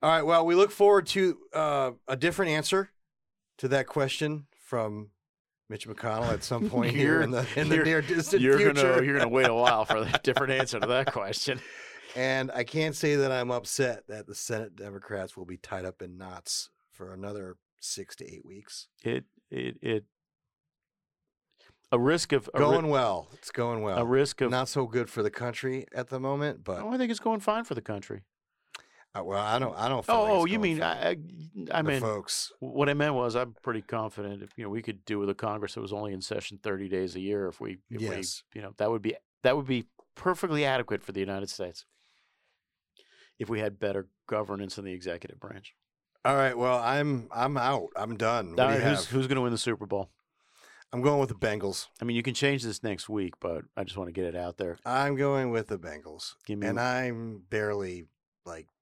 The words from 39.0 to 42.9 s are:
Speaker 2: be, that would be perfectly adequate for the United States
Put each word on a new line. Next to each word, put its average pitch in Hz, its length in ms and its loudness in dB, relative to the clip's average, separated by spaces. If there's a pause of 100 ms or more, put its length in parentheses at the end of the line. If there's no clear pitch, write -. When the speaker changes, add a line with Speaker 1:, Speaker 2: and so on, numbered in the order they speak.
Speaker 2:
be, 107 140 -2 (280)
that 131 140 4
would 139 100 -4
be 127 200 0 (280)
perfectly 170 480 0
adequate 127 400 0
for - 80 -12
the 98 80 -4
United 98 300 -4
States 87 360 -10 (1500)